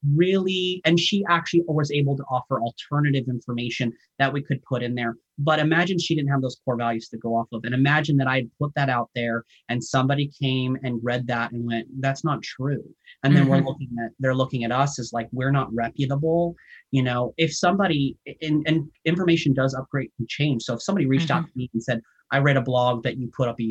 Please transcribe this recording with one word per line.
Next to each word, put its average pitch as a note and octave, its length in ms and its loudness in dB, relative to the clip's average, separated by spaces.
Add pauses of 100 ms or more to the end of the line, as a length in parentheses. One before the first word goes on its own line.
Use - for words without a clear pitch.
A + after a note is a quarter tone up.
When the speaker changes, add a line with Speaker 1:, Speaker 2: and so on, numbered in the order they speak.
(160)
Speaker 1:
really, F#3 680 2
and E3+ 140 6
she G3 300 2
actually E3+ 380 2
was D3 240 0
able C#3 260 2
to C3+ 60 -8
offer B2+ 380 -2
alternative C3+ 680 -2
information A#2+ 640 -4 (280)
that C3+ 140 4
we C#3+ 80 -2
could C#3+ 220 -4
put B2 200 -4
in B2 120 -2
there. A#2 200 -4 (240)
But D3 200 2
imagine E3+ 380 2
she - 160 -2
didn't C#3+ 160 0
have C#3 120 2
those B2+ 240 -4
core B2 100 0
values A#2 340 -2
to A2+ 80 -14
go A#2 200 -4
off A2+ 160 -2
of. A2+ 100 -8
And A#2+ 100 -4
imagine C#3+ 440 4
that C3 100 2
I C3 80 0
had A#2+ 160 -2 (100)
put D3 140 -2
that C#3 140 0
out A#2+ 260 -2
there A#2 300 -4 (240)
and B2 140 -2
somebody C#3 460 0 (120)
came C3 420 0
and A#2+ 180 -4
read A#2+ 260 -2
that A#2 260 -4
and A#2+ 120 -6
went, A#2 220 -4 (140)
"That's C3+ 240 -2
not C#3 180 -2
true." C3+ 400 -6 (400)
And C#3 120 6
then C3+ 120 8
we're C3+ 100 6
Speaker 2:
Mm-hmm. - 100 4
Speaker 1:
looking C3 220 -8 (140)
at, A2+ 160 -8
they're C3 160 2
looking C3 300 -2
at A#2 80 -2
us C#3+ 260 0
as, - 140 -8
like, A#2 180 -4
we're C3 200 0
not B2 220 0
reputable. C#3+ 840 -2 (360)
You C3 120 2
know, B2 340 -2
if D#3+ 180 0
somebody, E3+ 600 0 (240)
and, D3+ 260 0
and D#3 220 0 (160)
information E3 480 2
does C3 200 0
upgrade C3 460 -6
and A2+ 80 -4
change. C#3+ 360 0
So B2 100 -4
if A2+ 100 -8
somebody G3 220 0
reached C#3 260 2
out C3+ 120 2
Speaker 2:
Mm-hmm. - 80 -10
Speaker 1:
to - 60 -10
me B2+ 160 -6
and A2+ 100 -2
said, A2+ 180 -2 (320)
"I C3+ 60 2
read C#3 180 4
a C3 40 2
blog B2 420 2
that B2+ 140 -2
you A#2+ 120 -6 (100)
put B2+ 80 2
up A#2 140 -6
a - 100 -2